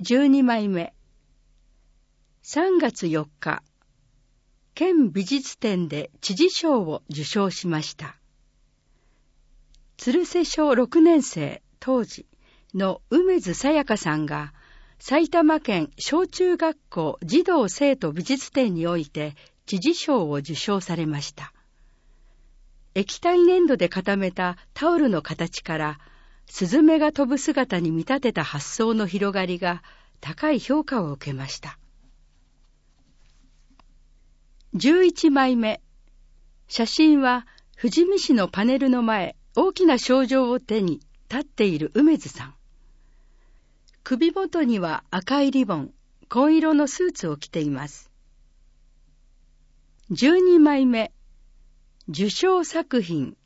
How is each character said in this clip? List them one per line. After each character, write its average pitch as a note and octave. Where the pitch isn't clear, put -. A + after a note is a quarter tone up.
十 B3
二 C4+
枚 A3+
目。 E3+
三 F4+
月 C4+
四 D#3
日、 -
県 D4+
美 F#3+
術 C4+
展 F3+
で D3
知 -
事 E4
賞 D4
を D#3
受 D3
賞 G3
し F3+
ま D#3
し -
た。 -
鶴 D#4+
瀬 F4
小 D4
六 B3
年 D#4+
生、 -
当 B3+
時 -
の F#3+
梅 F4+
津 F3+
さ C#4
や D#4
か -
さ D3+
ん D#3
が、 D3
埼 D4+
玉 D#4+
県 F3
小 F4
中 F4+
学 D#4+
校 D#3+
児 G#3
童 D#4
生 C#4
徒 D#3+
美 E3+
術 C4+
展 A#3+
に E3
お F3
い D#3
て D3+
知 F#3+
事 D4+
賞 A3
を D3
受 C#3+
賞 G3
さ F3
れ D#3+
ま D3
し -
た。 -
液 G3+
体 F4
粘 F4+
土 C4+
で F3
固 F#3+
め F#3+
た F3+
タ E4
オ E4+
ル D4
の D#3+
形 -
か D#3+
ら、 D3+
ス -
ズ B3+
メ D#4+
が D4+
飛 C#4
ぶ C#4
姿 C4
に E3
見 D#3+
立 C4
て A3+
た D#3+
発 C#3+
想 A3+
の G#3+
広 G3
が F#3+
り F3
が F3
高 A3
い C4+
評 D4
価 B3+
を D3
受 C#3
け -
ま C3+
し -
た。 -
十 D#4
一 D#4+
枚 C4
目。 A3
写 A#3
真 D4+
は B3
富 -
士 E4+
見 F#4+
市 -
の G3
パ G3
ネ B3+
ル C4
の B3
前、 G#3+
大 F#4
き F#4
な C4+
賞 C4
状 C4
を B3
手 G#3+
に E3+
立 A#3+
っ D4
て -
い E3+
る D3+
梅 D4
津 D3+
さ A#2+
ん。 C3+
首 D4+
元 F4
に A#3
は D#3+
赤 C4
い C#4
リ C4
ボ G3
ン、 C3+
紺 D4
色 D#4
の C#4+
ス F4+
ー E4+
ツ F3+
を D3
着 -
て E3+
い D3
ま C#3
す。 -
十 C#4+
二 F4+
枚 D4
目、 A#3
受 F3+
賞 F4+
作 D4+
品、 D#3+